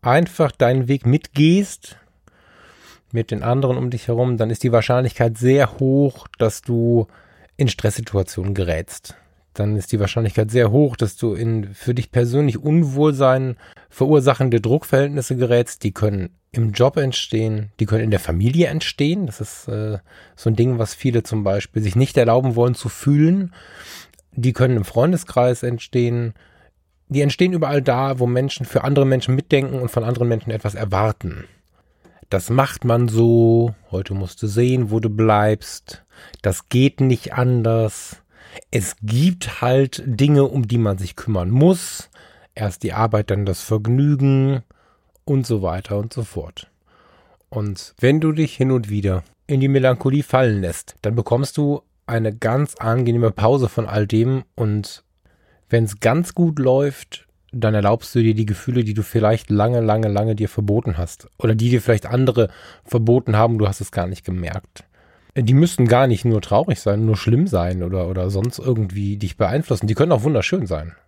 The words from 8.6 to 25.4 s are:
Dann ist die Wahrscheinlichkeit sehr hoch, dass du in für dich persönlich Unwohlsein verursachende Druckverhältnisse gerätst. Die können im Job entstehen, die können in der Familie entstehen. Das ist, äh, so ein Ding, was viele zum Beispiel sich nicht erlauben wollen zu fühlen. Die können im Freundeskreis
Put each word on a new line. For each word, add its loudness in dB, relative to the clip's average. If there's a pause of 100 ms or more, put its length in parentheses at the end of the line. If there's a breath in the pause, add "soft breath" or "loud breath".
Dann -2
ist -6
die 0
Wahrscheinlichkeit -2
sehr 2
hoch, 2
dass -4
du -4
in -4
für -4
dich -6
persönlich 0
Unwohlsein 2 (340 loud breath)
verursachende 2
Druckverhältnisse 0
gerätst. 0
Die -2
können -4 (200)
im -2
Job 2
entstehen, -4
die 0
können 0
in 0
der 0
Familie 0
entstehen. -4
Das -10
ist, -14
äh, -6 (380 loud breath)
so -4
ein 2
Ding, 2
was -4
viele 0
zum -4
Beispiel -2
sich 0
nicht 2
erlauben 4
wollen 2
zu -8
fühlen. 2 (800 loud breath)
Die -2
können 2
im -2
Freundeskreis 0